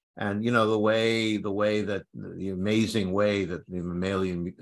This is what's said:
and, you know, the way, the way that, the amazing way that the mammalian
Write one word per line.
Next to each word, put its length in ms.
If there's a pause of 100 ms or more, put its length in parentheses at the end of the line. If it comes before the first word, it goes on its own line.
(180)
and, 260
you 80
know, 180
the 100
way, 580
the 140
way 320
that, 200 (100)
the 360
amazing 640
way 340
that 220
the 140
mammalian 800